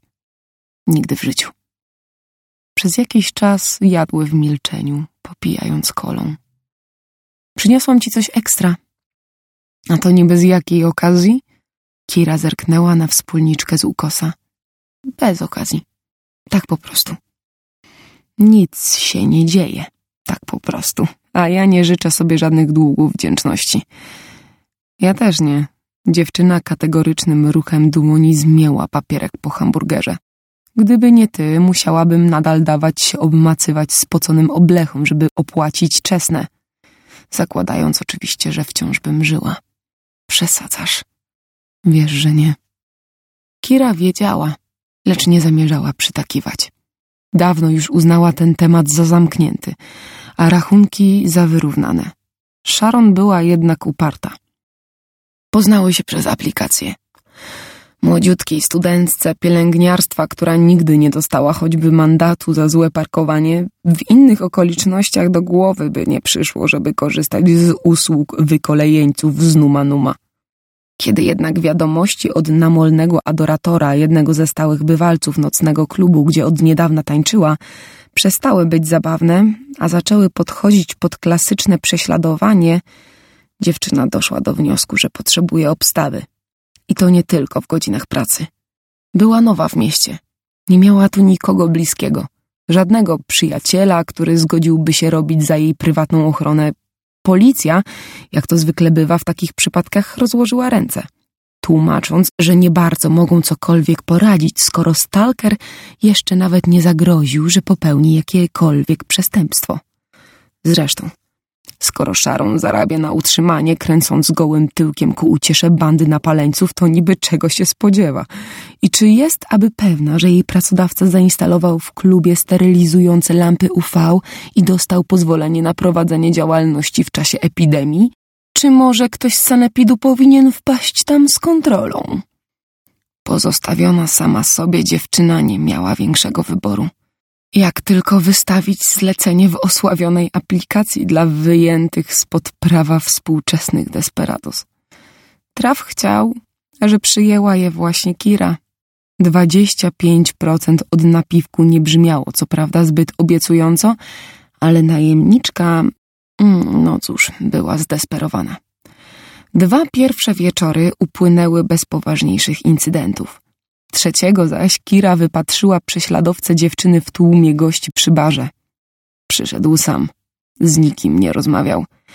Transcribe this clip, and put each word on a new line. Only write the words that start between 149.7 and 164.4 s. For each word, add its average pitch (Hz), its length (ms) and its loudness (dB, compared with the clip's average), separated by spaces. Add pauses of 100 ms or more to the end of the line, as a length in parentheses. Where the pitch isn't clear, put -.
pięć 170 360 2
procent 160 580 0
od 165 120 2
napiwku 165 600 2
nie 165 180 4
brzmiało 156 520 2
co - 120 -4
prawda 160 400 0
zbyt 160 320 0
obiecująco, 165 800 2 (640)
ale 165 240 4
najemniczka, 160 1000 2 (580)
mm, 190 420 2
no - 160 0
cóż, - 320 -6 (100)
była - 360 -4
zdesperowana. 151 800 -6 (960)
Dwa 190 380 2
pierwsze 254 420 0
wieczory 170 640 0
upłynęły 170 640 2
bez - 220 -2
poważniejszych 151 800 -4
incydentów. 160 760 -2 (500)
Trzeciego 180 560 0